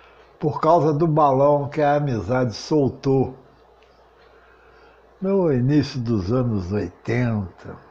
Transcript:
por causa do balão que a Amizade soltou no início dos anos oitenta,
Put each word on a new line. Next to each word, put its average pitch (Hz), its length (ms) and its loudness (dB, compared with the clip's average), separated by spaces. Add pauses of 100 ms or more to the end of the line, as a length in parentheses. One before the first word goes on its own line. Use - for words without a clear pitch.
(380)
por 151 220 -4
causa 156 320 4
do 151 160 0
balão 143 640 2
que 151 120 -4
a 143 140 2
Amizade 127 580 -2
soltou - 880 0 (1800)
no 190 300 2
início 131 480 2
dos 110 320 -2
anos 107 400 -2
oitenta, 104 1040 -4 (140)